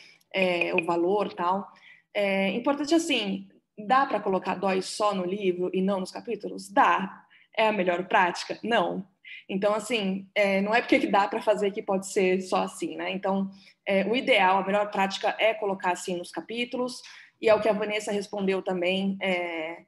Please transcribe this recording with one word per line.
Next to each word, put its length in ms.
é, 400
o 100
valor 440
e 80
tal. 360
É 400
importante, 440
assim, 520
dá 300
pra 120
colocar 360
dói 260
só 320
no 120
livro 480
e 80
não 180
nos 120
capítulos? 580
Dá. 540
É 120
a 60
melhor 340
prática? 560
Não. 440
Então, 280
assim, 580
é, 280
não 120
é 80
porque 180
que 80
dá 200
pra 140
fazer 300
que 120
pode 280
ser 300
só 220
assim, 320
né? 160
Então, 380
é, 180
o 100
ideal, 420
a 80
melhor 240
prática 500
é 140
colocar, 380
assim, 240
nos 160
capítulos, 680
e 80
é 60
o 60
que 80
a 40
Vanessa 380
respondeu 500
também, 600
é, 680